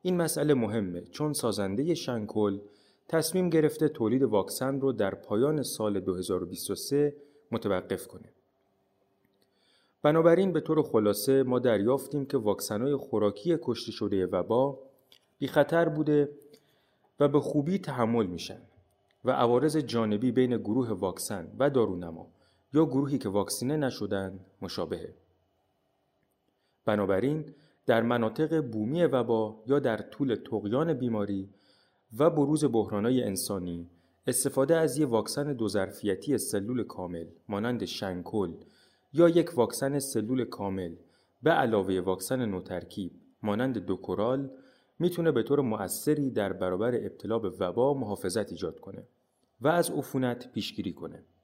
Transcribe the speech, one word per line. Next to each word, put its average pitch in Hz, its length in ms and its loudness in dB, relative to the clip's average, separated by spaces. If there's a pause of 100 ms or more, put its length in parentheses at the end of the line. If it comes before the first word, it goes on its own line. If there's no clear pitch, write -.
این 180 160 0
مسئله 156 360 2
مهمه، 104 480 0
چون 151 320 -4
سازندهٔ 107 600 0
شنکل 104 680 -2 (480)
تصمیم 170 420 0
گرفته 156 400 4
تولید 117 340 2
واکسن 127 580 0
رو 135 100 2
در 101 240 0
پایان 135 480 0
سال 104 360 -2
دو 92 160 -2
هزار 92 280 -2
و - 20 -4
بیست 90 260 -10
و 95 40 -2
سه 143 400 0 (360)
متوقف 98 560 -2
کنه. - 220 -20 (1700)
بنابراین، 165 500 6
به 156 100 0
طور 156 200 2
خلاصه، 123 600 4
ما 123 160 2
دریافتیم 127 680 2
که 131 120 -2
واکسن‌های 113 580 0
خوراکی 113 680 0
کشته 117 300 -4
شدهٔ 98 340 0
وبا 117 540 0 (600)
بی‌خطر 156 500 2
بوده 147 400 2 (880)
و 143 80 6
به 143 120 4
خوبی 151 400 0
تحمل 117 460 0
می‌شن - 360 -10 (640)
و 120 60 4
عوارض 135 460 4
جانبی 113 540 0
بین 123 260 4
گروه 117 320 0
واکسن 92 580 -6 (120)
و 143 100 4
دارونما 90 580 -2 (460)
یا 156 120 6
گروهی 139 320 -2
که 104 120 -4
واکسینه 120 480 -2
نشدن 98 600 -4 (220)
مشابهه. 90 520 -8 (1700)
بنابراین، 107 600 0 (400)
در 113 160 4
مناطق 123 600 0
بومی 120 420 -2
وبا 113 520 2 (120)
یا 143 120 4
در 120 180 0
طول 120 380 -2
طغیان 113 580 -2
بیماری، 104 560 -2 (680)
و 156 120 6
بروز 151 360 2
بحرانای 113 580 2
انسانی، 90 640 -6 (380)
استفاده 135 480 2
از 151 220 2
یه 156 80 2
واکسن 131 480 0
دو 113 140 -2
ظرفیتی 98 720 -2
سلول 107 460 -2
کامل 87 420 -8 (220)
مانند 107 380 -2
شنکل 90 680 -4 (600)
یا 170 160 6
یک 165 280 2
واکسن 139 420 0
سلول 120 460 -2
کامل 95 500 -6 (480)
به 156 80 4
علاوهٔ 104 500 2
واکسن 95 440 -2
نوترکیب 92 640 -6 (300)
مانند 113 360 -2
دوکورال 101 720 -2 (500)
می‌تونه 170 320 0
به 117 120 2
طور 143 180 2
مؤثری 127 720 -2
در 101 220 0
برابر 92 420 0
ابتلا 107 440 -4
به 104 100 -2
وبا 107 440 0
محافظت 104 580 -4
ایجاد 82 280 -8
کنه - 240 -16 (580)
و 127 60 0
از 170 240 2
عفونت 127 600 -4
پیشگیری 107 420 -6
کنه. - 300 -14 (200)